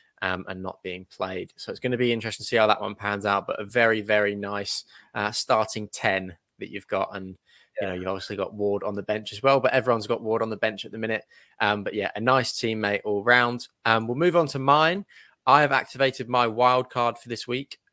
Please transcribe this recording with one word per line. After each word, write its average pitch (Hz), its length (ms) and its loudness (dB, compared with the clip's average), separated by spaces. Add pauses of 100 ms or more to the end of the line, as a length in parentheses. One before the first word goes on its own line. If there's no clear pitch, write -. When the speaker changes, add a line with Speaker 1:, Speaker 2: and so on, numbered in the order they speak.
(220)
Speaker 1:
um, 92 260 -4
and 92 140 -10
not 92 220 -10
being 92 220 -10
played. 92 500 -8
So - 160 -10
it's - 80 -12
gonna 123 180 -2
be 120 160 2
interesting 113 300 -6
to - 40 -8
see 120 100 0
how 110 100 6
that 107 140 4
one 101 140 -6
pans 104 300 -4
out, 101 220 0
but - 120 -4
a 107 60 -8
very, 113 360 2
very 104 340 2
nice, 101 500 -6 (300)
uh, 104 160 -2
starting 110 560 0
ten 95 500 -2 (220)
that 107 100 -12
you've - 180 -14
got. 98 280 -2
And, 95 140 -10
you 92 60 -14 (460)
Speaker 2:
Yeah. 98 80 -4
Speaker 1:
know, 92 60 -6
you've 92 120 -6
obviously 95 280 -6
got 95 180 -6
Ward 101 300 -2
on 101 120 -4
the 98 80 -6
bench 107 300 -6
as 104 80 -12
well, 135 180 6
but 127 140 2
everyone's 117 340 2
got 117 140 -2
Ward 110 200 0
on 113 80 -2
the 107 80 -6
bench 107 280 -4
at 98 60 -18
the 113 60 -12
minute. 110 280 -4 (340)
Um, 104 240 0
but 92 100 -6
yeah, 101 220 -2
a 107 60 -6
nice 127 320 2
teammate 107 500 0
all 104 200 -2
round. 120 440 4 (180)
Um, 113 220 4
we'll 120 80 -2
move 165 200 2
on 165 120 4
to 139 120 -4
mine. 156 460 4 (400)
I 139 160 6
have 143 100 2
activated 131 580 0
my 123 180 4
wild 123 420 2
card 120 280 0
for - 120 -14
this 117 180 -8
week. 127 320 -6 (140)